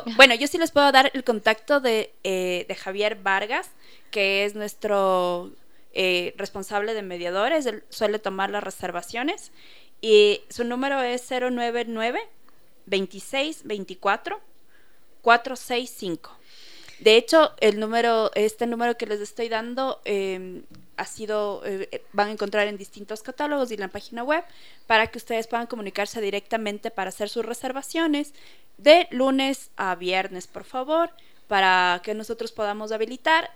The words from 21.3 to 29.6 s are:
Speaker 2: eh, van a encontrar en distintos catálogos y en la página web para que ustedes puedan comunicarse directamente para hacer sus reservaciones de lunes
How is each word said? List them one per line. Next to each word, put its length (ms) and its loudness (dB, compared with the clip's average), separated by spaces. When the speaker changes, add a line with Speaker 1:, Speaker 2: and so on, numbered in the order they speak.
Speaker 2:
eh, 360 -8
van 160 0
a 40 -6
encontrar 360 0
en 100 -8
distintos 440 -14
catálogos 480 -4
y 40 -8
en 60 -6
la 80 -6
página 340 -10
web 200 0
para 220 4
que 100 -14
ustedes 280 -4
puedan 200 -4
comunicarse 560 -6
directamente 680 -4
para 200 -6
hacer 180 -6
sus 160 -4
reservaciones 880 -2
de 320 8
lunes 640 0